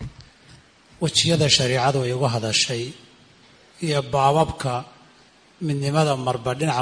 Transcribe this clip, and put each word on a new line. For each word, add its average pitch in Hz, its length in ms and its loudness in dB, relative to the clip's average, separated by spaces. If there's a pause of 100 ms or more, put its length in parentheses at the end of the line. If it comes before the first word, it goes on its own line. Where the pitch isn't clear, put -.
(1000)
wejiyada 165 500 2
shariicadu 131 520 2
ay 123 100 -2
uga 127 160 0
hadashay 117 560 -2 (920)
iyo 147 240 0
baababka 139 720 2 (880)
midnimada 143 560 0
marba 127 380 -2
dhinac 139 280 -2